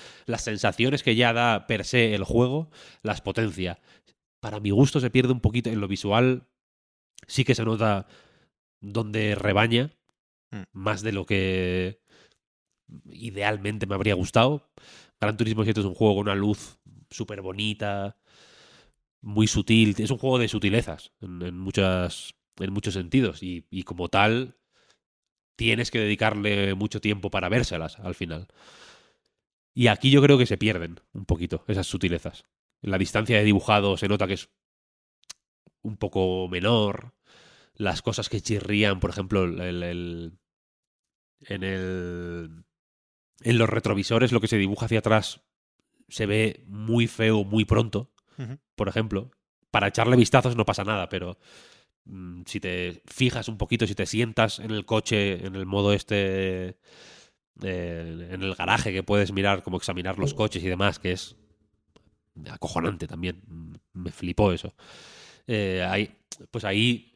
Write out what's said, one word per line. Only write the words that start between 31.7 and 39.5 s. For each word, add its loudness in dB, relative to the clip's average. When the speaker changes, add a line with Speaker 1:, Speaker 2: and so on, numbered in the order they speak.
Speaker 1:
sutilezas. -4
La -2
distancia 2
de 4
dibujado 4
se -2
nota 0
que -2
es -10
un -10
poco 0
menor. 0
Las -2
cosas -4
que -4
chirrían, 0
por 0
ejemplo, 0
el, -4